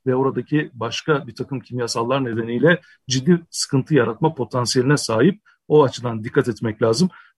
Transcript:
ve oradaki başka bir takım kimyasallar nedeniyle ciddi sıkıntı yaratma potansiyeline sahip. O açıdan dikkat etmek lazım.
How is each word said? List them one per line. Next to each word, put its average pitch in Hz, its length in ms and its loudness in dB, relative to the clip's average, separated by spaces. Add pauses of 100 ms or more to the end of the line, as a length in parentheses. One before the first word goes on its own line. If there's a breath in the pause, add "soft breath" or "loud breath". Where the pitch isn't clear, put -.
ve 127 100 0
oradaki 135 580 -2
başka 127 540 -4
bir 113 80 -16
takım 131 240 -8
kimyasallar 123 680 -4
nedeniyle 120 560 0 (280 soft breath)
ciddi 135 400 2
sıkıntı - 460 -2
yaratma 120 380 0
potansiyeline 127 640 0
sahip. 120 440 2 (260 soft breath)
O 151 160 6
açıdan 117 400 -4
dikkat 127 240 0
etmek 113 340 -4
lazım. 117 280 2 (280 loud breath)